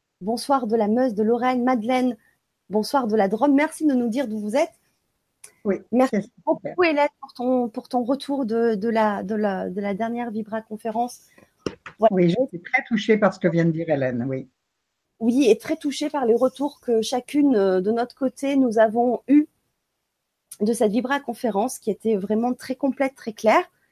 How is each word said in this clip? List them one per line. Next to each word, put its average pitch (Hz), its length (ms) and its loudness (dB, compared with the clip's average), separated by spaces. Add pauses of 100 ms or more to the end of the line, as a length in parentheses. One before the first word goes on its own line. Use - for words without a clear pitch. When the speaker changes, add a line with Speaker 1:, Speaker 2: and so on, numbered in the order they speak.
(200)
Speaker 1:
bonsoir 240 460 -2
de 214 100 0
la 214 120 2
Meuse 240 260 2
de 202 80 -2
Lorraine, 240 420 0
Madeleine, 254 540 0 (520)
Bonsoir 214 380 0
de 208 80 0
la 190 120 4
Drôme. 240 280 2
Merci 311 320 0
de 277 60 2
nous 240 160 0
dire 247 180 -4
d'où 214 100 -6
vous 208 180 -4
êtes. 330 160 0 (920)
Speaker 2:
Oui, 190 120 0 (140)
Speaker 1:
Merci 254 240 2
Speaker 2:
c'est 185 80 0
super. - 220 -20
Speaker 1:
beaucoup, 320 380 -2
Hélène, 294 240 2 (120)
pour - 140 -20
ton, 247 360 0
pour 247 200 -12
ton 247 140 -2
retour 269 420 -4
de, 226 300 0
de 208 140 -2
la, 214 340 0
de 202 120 -4
la, 190 340 -2
de 185 120 -6
la 202 120 -4
dernière 233 380 -6
Vibra 220 300 -6
conférence. 220 600 -6 (760)
Voilà. 202 180 4
Speaker 2:
Oui, 175 140 2
je 175 60 0 (140)
suis 170 120 -14
très - 260 -4
touchée 214 300 0
par 196 160 2
ce - 60 -20
que 185 80 0
vient 165 180 2
de 170 60 2
dire 160 180 -4
Hélène, 127 380 -2
oui. 135 200 -8 (720)
Speaker 1:
Oui, 240 300 2
et - 80 6
très - 180 -4
touchée 294 340 -6
par 277 160 -2
les 226 100 4
retours 262 440 -2
que 226 220 0
chacune, 254 540 0
euh, 190 260 2
de 202 100 0
notre 240 240 -4
côté, 269 400 -2
nous 240 240 2
avons 226 480 2
eus 294 200 6 (1160)
de 214 100 2
cette 214 200 2
Vibra 247 280 -2
conférence 233 600 -4
qui - 120 -8
était 220 240 0
vraiment 214 380 0
très - 220 -8
complète, 269 400 -2
très - 180 -12
claire. 262 300 2 (280)